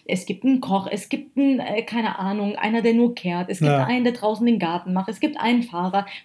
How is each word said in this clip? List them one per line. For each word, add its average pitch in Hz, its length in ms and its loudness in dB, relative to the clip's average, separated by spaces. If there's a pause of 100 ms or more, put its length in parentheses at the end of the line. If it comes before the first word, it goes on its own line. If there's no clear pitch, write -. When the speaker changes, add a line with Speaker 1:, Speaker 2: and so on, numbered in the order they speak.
Speaker 1:
es - 200 -4
gibt - 180 -8
einen 262 160 4
Koch, 190 320 -2
es - 160 -6
gibt - 300 -8
einen, 269 240 4
äh, 220 220 -2
keine 220 360 -4
Ahnung, 202 380 -2
einer, 226 240 0
der 226 120 4
nur 240 220 4
kehrt, 180 340 -4
es 185 100 -4
gibt 147 120 4
Speaker 2:
Ja. 135 140 4
Speaker 1:
einen, 247 180 0
der 240 100 2
draußen 220 320 0
den 233 140 4
Garten 175 340 -2
macht, 185 160 -2
es 190 120 -8
gibt - 180 -2
einen 233 240 2
Fahrer. 185 420 -2 (200)